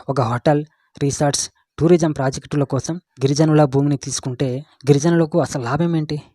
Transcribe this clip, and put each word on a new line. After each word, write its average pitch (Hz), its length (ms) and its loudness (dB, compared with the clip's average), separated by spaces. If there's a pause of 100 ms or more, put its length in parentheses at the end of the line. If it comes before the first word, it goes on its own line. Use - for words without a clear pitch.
ఒక 135 120 0
హోటల్, 123 400 2 (420)
రిసార్ట్స్, 143 420 -2 (320)
టూరిజం 165 340 4
ప్రాజెక్టుల 139 640 -4
కోసం 147 220 -4 (280)
గిరిజనుల 151 400 4 (100)
భూమిని 143 320 2
తీసుకుంటే 131 440 -6 (400)
గిరిజనులకు 160 560 2
అసలు 131 240 -6
లాభం 165 300 0
ఏంటి? 151 180 -4 (160)